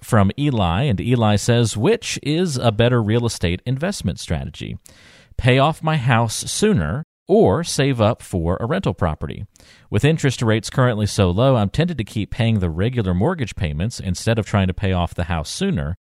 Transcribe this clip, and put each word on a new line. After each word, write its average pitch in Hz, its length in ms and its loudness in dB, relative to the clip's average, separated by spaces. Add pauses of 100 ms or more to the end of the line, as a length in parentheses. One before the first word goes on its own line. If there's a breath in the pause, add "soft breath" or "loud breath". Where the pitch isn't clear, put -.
from 101 340 2
Eli, 107 480 0
and 110 160 0
Eli 117 360 2
says, 117 400 2
"Which - 460 0
is 156 340 -2
a 117 160 0
better 120 280 2
real 113 240 2
estate 90 400 -2
investment 135 540 -4
strategy? - 580 -8 (600 loud breath)
Pay 127 220 4
off 156 260 0
my 156 120 0
house 117 380 2 (160)
sooner 131 540 0 (240)
or 170 340 4
save 139 380 0
up 123 220 2
for 87 360 -2
a 117 80 -6
rental 156 280 -2
property? 76 500 -4 (440 soft breath)
With - 160 0
interest 147 380 2
rates 110 260 0
currently 110 380 2
so 95 240 2
low, 127 240 4
I'm 104 160 2
tempted 170 280 -2
to 107 60 -4
keep 101 260 -6
paying 113 280 0
the 90 120 0
regular 95 440 -2
mortgage 143 400 -2
payments 80 460 -4
instead 110 360 -2
of 107 100 -2
trying 98 200 4
to 92 80 0
pay 95 180 -2
off 87 220 -2
the 85 100 -4
house 80 240 -4
sooner. 95 460 -4 (140)